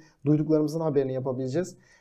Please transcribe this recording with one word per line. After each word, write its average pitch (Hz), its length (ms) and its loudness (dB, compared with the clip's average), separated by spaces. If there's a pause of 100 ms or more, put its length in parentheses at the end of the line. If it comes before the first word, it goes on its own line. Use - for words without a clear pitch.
(240)
duyduklarımızın 151 560 2
haberini 139 320 0
yapabileceğiz. 131 640 -4 (240)